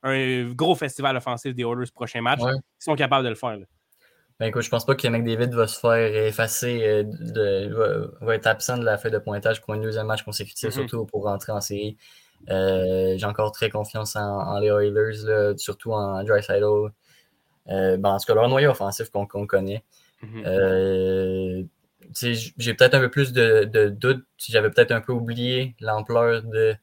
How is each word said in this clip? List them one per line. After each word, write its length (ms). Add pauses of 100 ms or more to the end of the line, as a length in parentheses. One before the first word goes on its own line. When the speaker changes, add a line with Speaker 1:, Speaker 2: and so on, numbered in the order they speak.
Speaker 1:
un 500
gros 220
festival 420
offensif 380
des 80
Oilers 300
prochain 280
match. 200
Speaker 2:
Ouais. 120
Speaker 1:
Ils 300
sont 120
capables 280
de 60
le 60
faire, 220
là. 80 (760)
Speaker 2:
Ben 80
écoute, 160
je 60
pense 140
pas 120
que 120
McDavid 460
va 140
se 120
faire 360
effacer, 680
euh, 200
de, 720
va, 520
va 100
être 120
absent 300
de 60
la 140
feuille 140
de 80
pointage 420
pour 120
un 40
deuxième 300
match 160
consécutif, 460
Speaker 1:
Mm-hmm. 40
Speaker 2:
surtout 320
pour 180
rentrer 280
en 100
série. 360 (520)
Euh, 680
j'ai 80
encore 260
très 180
confiance 460
en, 60
en 380
les 80
Oilers, 560
là, 320
surtout 380
en 300
Draisaitl. 420 (1040)
Euh, 260
ben, 140
en 80
tout 80
cas, 80
leur 160
noyau 220
offensif 400
qu'on, 160
qu'on 200
connaît. 380 (380)
Speaker 1:
Mm-hmm. 220
Speaker 2:
Euh, 1160 (380)
tu 120
sais, 200
j-, 240
j'ai 160
peut-être 220
un 40
peu 100
plus 240
de, 300
de 240
doutes. 380 (120)
J'avais 340
peut-être 200
un 80
peu 140
oublié 680
l'ampleur 640
de 400